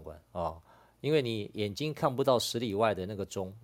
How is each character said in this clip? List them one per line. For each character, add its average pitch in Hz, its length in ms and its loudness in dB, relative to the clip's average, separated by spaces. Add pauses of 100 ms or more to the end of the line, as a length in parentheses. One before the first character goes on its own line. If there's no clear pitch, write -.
关 80 160 -14 (120)
啊？ 85 220 -2 (480)
因 139 100 2
为 156 80 6
你 113 320 -2
眼 104 200 -2
睛 147 200 -4
看 143 220 0
不 131 100 2
到 131 140 6
十 - 200 -2
里 113 160 -2
外 107 200 4
的 92 100 -4
那 104 100 -6
个 98 100 -4
钟， 92 280 -6 (120)